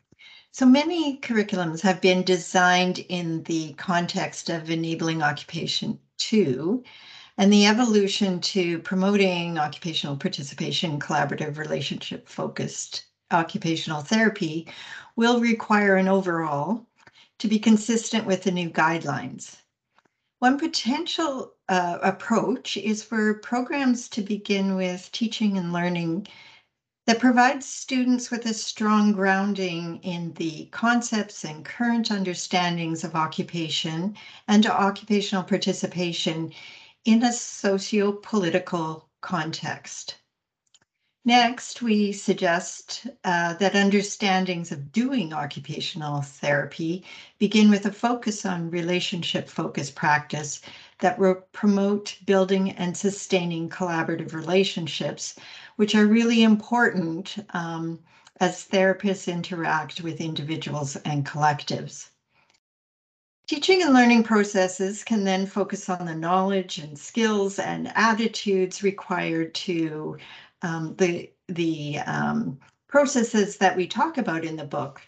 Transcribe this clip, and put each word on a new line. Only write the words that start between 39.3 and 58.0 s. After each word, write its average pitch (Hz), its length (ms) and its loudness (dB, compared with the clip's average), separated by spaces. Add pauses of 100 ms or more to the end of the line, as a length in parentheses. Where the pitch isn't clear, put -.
Next, 240 560 2
we 208 300 2
suggest, 185 920 -2 (180)
uh, 170 300 0
that 190 220 2
understandings 190 960 2
of 139 180 -10
doing 226 440 -2
occupational 147 880 -6
therapy 147 800 -4 (340)
begin 208 320 6
with 202 140 4
a 202 80 -2
focus 233 540 -4
on 170 240 -4
relationship-focused 170 1200 -4
practice 147 680 -2 (380)
that 180 180 2
will 190 160 4 (180)
promote 202 720 0
building 190 480 2
and 180 240 -4
sustaining 175 720 -2
collaborative 165 640 -4
relationships, 160 1040 -2 (400)
which 208 180 2
are 214 120 6
really 226 360 4
important, 208 920 2 (160)
um, 165 460 -6 (420)